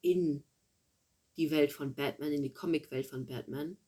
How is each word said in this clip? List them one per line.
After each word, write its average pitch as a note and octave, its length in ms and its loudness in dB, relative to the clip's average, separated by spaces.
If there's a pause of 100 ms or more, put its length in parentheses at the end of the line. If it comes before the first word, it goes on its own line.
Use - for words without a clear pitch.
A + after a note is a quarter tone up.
in F3 420 2 (920)
die D#3 160 2
Welt D3 180 6
von C#3 240 -6
Batman, C#3+ 380 -2
in C#3+ 100 0
die C3 100 -2
Comic-Welt C#3 540 -2
von C3 200 -6
Batman. C#3+ 500 -6 (120)